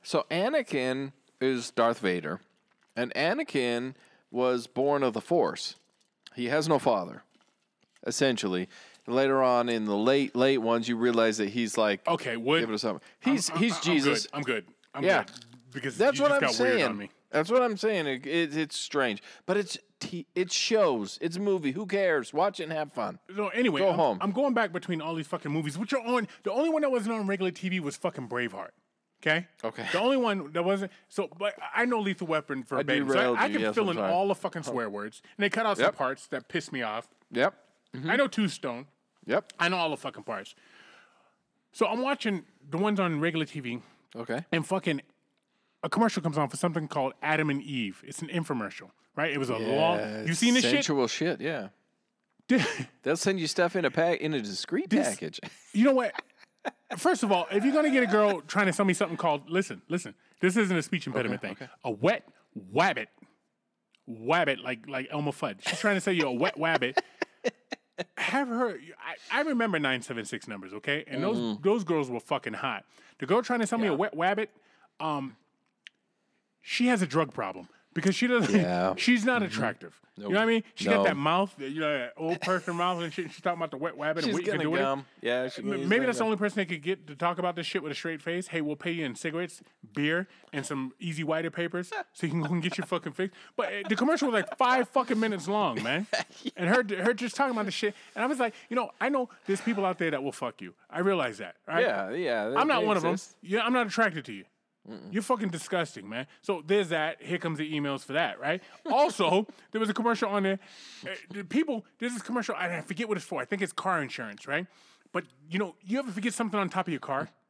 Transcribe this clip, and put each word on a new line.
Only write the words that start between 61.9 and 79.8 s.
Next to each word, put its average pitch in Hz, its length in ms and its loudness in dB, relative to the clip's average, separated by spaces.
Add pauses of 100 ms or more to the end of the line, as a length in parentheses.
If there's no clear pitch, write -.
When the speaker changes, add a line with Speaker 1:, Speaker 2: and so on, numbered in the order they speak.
Speaker 2:
wet 147 360 0 (480)
wabbit. 151 320 2 (1000)
Wabbit, 135 520 0
like, 123 280 -8
like 131 220 -6
Elmer 147 200 -2
Fudd. - 340 -6
She's - 140 -4
trying 208 160 2
to 185 60 0
sell 196 120 0
you 160 140 2
a 127 60 0
wet 143 240 0
wabbit. 160 400 2 (480)
Speaker 1:
<laughs> - 720 -8
Speaker 2:
Have 254 320 0
her, 233 280 -2 (540)
I, 240 80 2
I - 40 2
remember 226 360 2
nine 131 220 2
seven 117 240 -6
six - 220 -8
numbers, 98 260 -12
okay? 143 340 -4
And 135 160 -4
those, 208 140 0
Speaker 1:
Mm-hmm. 113 260 -2
Speaker 2:
those 208 220 4
girls 156 240 0
were 120 100 -4
fucking 131 340 -4
hot. 104 300 -4 (360)
The 135 60 -4
girl 202 160 4
trying 240 180 -2
to 214 80 0
sell 233 120 -2
me 220 80 2
a 175 40 2
Speaker 1:
Yeah. 143 60 2
Speaker 2:
wet 190 180 0
wabbit, 196 320 0 (520)
um, 139 360 -4 (1300)
she - 260 0
has 233 140 4
a 175 60 2
drug 139 260 0
problem. 92 340 -8 (260)
Because 190 220 2
she 247 120 2
doesn't, 233 280 4
Speaker 1:
Yeah. 180 400 4
Speaker 2:
<laughs> - 20 -10
she's 240 280 4
not 247 160 2
Speaker 1:
Mm-hmm. 196 100 0
Speaker 2:
attractive. - 480 -4 (160)